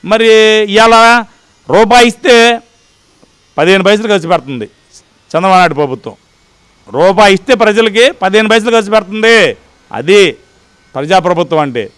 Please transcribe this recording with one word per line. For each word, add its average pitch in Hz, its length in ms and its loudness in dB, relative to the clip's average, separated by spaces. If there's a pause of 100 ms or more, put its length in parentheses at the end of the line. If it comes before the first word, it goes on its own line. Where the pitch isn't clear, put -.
మరి 220 220 0 (460)
ఇవాళ 226 500 4 (460)
రూపాయి 226 380 2
ఇస్తే 233 520 0 (960)
పదిహేను 180 260 0
పైసలు 208 240 0
ఖర్చు 190 200 -2
పెడుతుంది 135 380 -6 (680)
చంద్రబాబు 185 260 0
నాయుడు 175 160 0
ప్రభుత్వం. 131 400 -6 (760)
రూపాయి 185 440 2
ఇస్తే 247 220 -2
ప్రజలకి 220 560 0
పదిహేను 208 380 -2
పైసలు 226 320 0
ఖర్చు 202 100 -8
పెడుతుంది. 214 680 0 (340)
అది 170 400 0 (640)
ప్రజాప్రభుత్వం 165 640 -2
అంటే. 120 380 -6